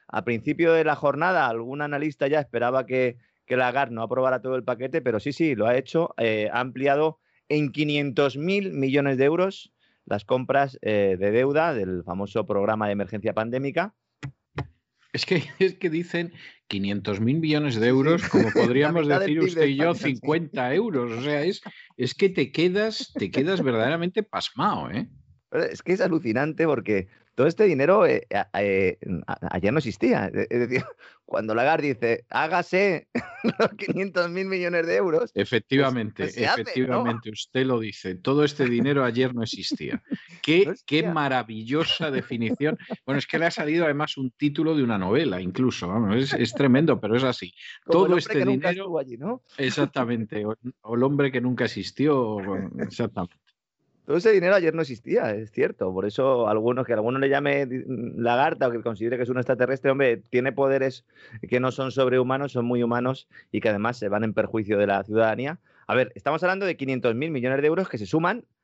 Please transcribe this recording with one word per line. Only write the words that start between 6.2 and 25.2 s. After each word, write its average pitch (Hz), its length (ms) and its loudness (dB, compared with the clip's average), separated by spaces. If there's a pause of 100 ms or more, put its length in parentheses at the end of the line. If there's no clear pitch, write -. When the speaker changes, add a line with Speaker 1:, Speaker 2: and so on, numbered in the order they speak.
Speaker 1:
ha 120 80 0
ampliado 139 600 0 (280)
en 147 240 0
quinientos 143 640 0
mil 190 360 -2
millones 139 440 2
de 131 60 4
euros 175 500 0 (320)
las 104 200 -4
compras, 131 560 0
eh, 101 360 2
de 101 140 2
deuda 143 420 2
del 92 300 -4
famoso 98 420 -4
programa 104 420 0
de 101 40 0
emergencia 101 420 -4
pandémica. 131 640 -2 (1160)
Speaker 2:
Es - 120 -4
que, 175 160 2
<laughs> - 180 -12
es 185 160 4
que 180 140 -2
dicen 170 440 -4 (340)
quinientos 101 540 -2
mil 131 180 2
millones 151 400 0
de 113 80 4
euros, 139 360 4
Speaker 1:
Sí. - 60 -6
Speaker 2:
como 175 220 4
Speaker 1:
<laughs> - 20 -8
Speaker 2:
podríamos 147 540 4
Speaker 1:
La 147 80 2
mitad - 100 2
del 147 100 0
Speaker 2:
decir 165 40 0
Speaker 1:
pib - 20 2
de 175 200 2
Speaker 2:
usted 147 60 6
y 139 100 2
yo, 165 140 2
Speaker 1:
España, 151 40 -2
sí. 135 200 -2
Speaker 2:
cincuenta 139 600 -2
euros. 156 360 0
O 117 100 -6
sea, 147 220 -2
es, 190 180 -2 (360)
es 131 160 -4
que 196 160 2
te 180 220 0
quedas, 208 640 0
te 92 180 -4
quedas 165 320 0
verdaderamente 147 580 0
pasmado, 110 680 -4
¿eh? 156 160 -6 (400)